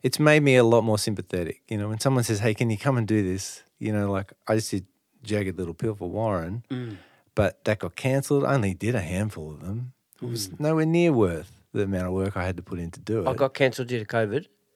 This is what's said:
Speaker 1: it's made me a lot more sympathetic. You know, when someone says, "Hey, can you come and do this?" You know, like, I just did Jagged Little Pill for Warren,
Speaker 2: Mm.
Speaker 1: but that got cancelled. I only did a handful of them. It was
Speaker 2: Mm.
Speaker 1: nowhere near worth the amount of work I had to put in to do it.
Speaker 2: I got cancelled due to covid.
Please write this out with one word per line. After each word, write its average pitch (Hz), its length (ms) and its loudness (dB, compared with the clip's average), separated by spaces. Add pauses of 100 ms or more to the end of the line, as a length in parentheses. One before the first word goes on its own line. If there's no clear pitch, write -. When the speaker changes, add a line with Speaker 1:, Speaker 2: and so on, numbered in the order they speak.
Speaker 1:
it's 131 160 -2
made 151 240 6
me 139 120 6
a 123 80 8
lot 117 200 6
more 110 140 2
sympathetic. 92 680 -4
You 110 100 -6
know, 104 120 -4
when 110 100 -6
someone 135 240 2
says, 107 160 0
"Hey, 110 140 0
can 117 160 0
you 110 80 0
come 135 200 0
and 110 100 0
do 107 160 2
this?" 92 400 -4 (160)
You 107 140 -4
know, 101 180 0
like, 95 200 -4 (160)
I 110 80 2
just 110 160 -2
did 95 140 -4 (380)
Jagged 104 340 -2
Little 85 160 -6
Pill 107 220 -4
for 87 140 -8
Warren, 101 600 -2
Speaker 2:
Mm. 123 280 -8 (380)
Speaker 1:
but 101 300 0
that 107 140 0
got 87 160 -8
cancelled. 135 500 2
I 131 80 0
only 104 200 2
did 107 220 -2
a 107 60 0
handful 87 500 -4
of 73 100 -16
them. 113 320 -8 (280)
It 123 80 -10
was 107 200 -6
Speaker 2:
Mm. - 120 -16
Speaker 1:
nowhere 156 240 2
near 170 260 4
worth 92 400 2 (220)
the 104 100 0
amount 95 240 -2
of 90 60 -2
work 95 240 -2
I 90 80 -2
had 92 120 -2
to 87 60 -12
put 87 160 -10
in 85 120 -8
to - 100 -18
do 110 200 -2
it. - 60 0
Speaker 2:
I 131 60 0
got 135 200 0
cancelled 127 360 0
due 123 100 -2
to 107 60 -6
covid. 113 420 -2 (280)